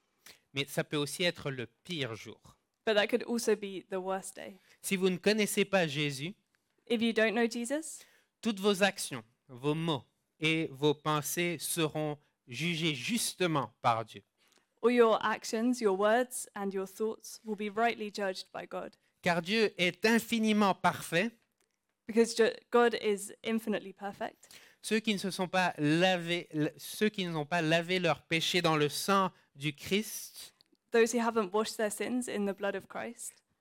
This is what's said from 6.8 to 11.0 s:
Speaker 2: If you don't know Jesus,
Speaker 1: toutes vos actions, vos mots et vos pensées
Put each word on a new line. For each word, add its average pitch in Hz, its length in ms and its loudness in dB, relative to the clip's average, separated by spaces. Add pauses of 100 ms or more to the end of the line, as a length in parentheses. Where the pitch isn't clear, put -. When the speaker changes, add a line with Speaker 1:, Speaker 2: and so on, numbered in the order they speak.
Speaker 2:
If 233 120 2
you 226 140 2
don't 220 180 4
know 233 180 2
Jesus, 247 540 -6 (380)
Speaker 1:
toutes 202 180 -2
vos 196 220 2
actions, 156 420 0 (240)
vos 139 260 -2
mots 160 300 -2 (340)
et 160 320 0
vos 139 220 2
pensées 151 680 -2